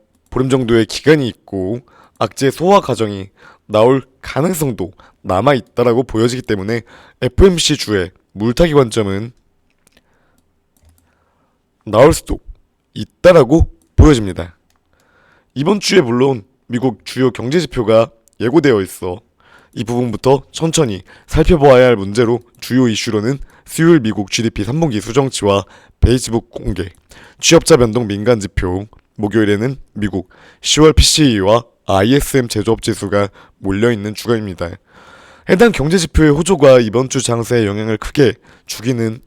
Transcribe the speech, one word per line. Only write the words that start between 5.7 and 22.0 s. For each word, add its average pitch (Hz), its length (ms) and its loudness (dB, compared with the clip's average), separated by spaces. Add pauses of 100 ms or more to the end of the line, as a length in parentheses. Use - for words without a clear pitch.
보여지기 120 400 -4
때문에 107 400 -6 (400)
에프엠씨 160 560 2
주의 95 320 -4 (220)
물타기 123 420 0
관점은 110 580 -2 (2500)
나올 117 260 6
수도 - 280 -8 (520)
있다라고 160 800 2 (240)
보여집니다. 101 640 2 (960)
이번 175 260 -2
주에 196 220 2
물론 123 420 0 (220)
미국 117 400 -4
주요 127 240 -2
경제 123 280 -4
지표가 113 520 0 (280)
예고되어 120 440 2
있어 92 400 -10 (520)
이 120 100 -8
부분부터 120 680 -2
천천히 143 500 -4 (240)
살펴보아야 139 600 4
할 120 100 4
문제로, 110 440 -2 (200)